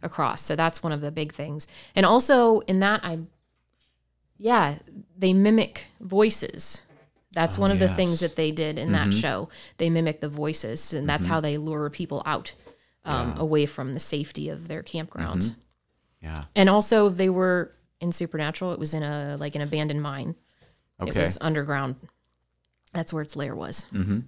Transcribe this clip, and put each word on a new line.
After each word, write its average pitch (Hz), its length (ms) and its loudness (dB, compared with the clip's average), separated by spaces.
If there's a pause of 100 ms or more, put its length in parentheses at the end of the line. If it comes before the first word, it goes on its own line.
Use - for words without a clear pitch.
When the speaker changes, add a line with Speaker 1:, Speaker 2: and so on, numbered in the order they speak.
Speaker 1:
across. - 400 -2
So - 140 0
that's 165 260 0
one 160 120 -2
of 143 80 -4
the 147 100 -6
big 156 220 -6
things. 147 340 -8 (300)
And 190 80 6
also 233 560 8
in 190 180 2
that, 202 240 2
I, 165 160 -4 (1160)
yeah, 202 380 4 (420)
they 185 160 4
mimic 208 540 4 (120)
voices. - 840 0 (480)
That's 165 260 0
Speaker 2:
Oh, - 40 0
Speaker 1:
one 196 100 4
of 196 80 2
the 185 100 6
things 175 320 0
Speaker 2:
yes. 170 100 0
Speaker 1:
that - 40 -14
they 156 160 0
did 156 280 -4
in 160 140 -2
that - 160 2
Speaker 2:
Mm-hmm. 110 100 2
Speaker 1:
show. 110 300 -2 (280)
They 170 120 2
mimic 165 320 2
the 147 80 -6
voices, 147 640 -4
and 147 140 -2
that's 147 180 0
Speaker 2:
Mm-hmm. 175 80 0
Speaker 1:
how 160 80 2
they 147 160 -2
lure 151 320 -4
people 143 360 -8
out, - 280 -4 (520)
um, 123 300 -2
Speaker 2:
Yeah. 156 60 -4
Speaker 1:
away 151 240 2
from 139 280 -8
the 160 60 -6
safety 147 500 -4
of 165 180 -12
their 156 160 -8
campground. - 580 -6
Speaker 2:
Mm-hmm. - 180 -2 (680)
Yeah. 78 180 -8 (120)
Speaker 1:
And 196 140 6
also, 208 400 4
they 190 200 0
were 180 440 0 (280)
in 175 100 -4
Supernatural. 160 640 -4
It - 60 -8
was 156 140 -4
in 156 100 -4
a, 147 340 -6
like, 147 180 -8
an 147 60 -4
abandoned 147 400 -2
mine. 143 340 -8 (680)
It - 80 -4
Speaker 2:
Okay. - 100 -2
Speaker 1:
was 90 220 0
underground. 143 540 -2 (1000)
That's 165 200 -6
where 156 100 -4
its 151 120 -12
lair 143 200 -6
was. - 380 -6
Speaker 2:
Mm-hmm. 98 340 -2